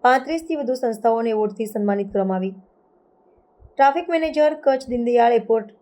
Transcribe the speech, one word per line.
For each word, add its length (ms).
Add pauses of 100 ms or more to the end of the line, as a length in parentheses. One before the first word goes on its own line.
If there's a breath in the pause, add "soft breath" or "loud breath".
પાંત્રીસથી 540
વધુ 180
સંસ્થાઓને 560
એવોર્ડથી 360
સન્માનિત 460
કરવામાં 240
આવી. 180 (1200)
ટ્રાફિક 320
મેનેજર, 460
કચ્છ 340
દીનદયાળ 440
એરપોર્ટ 380 (120)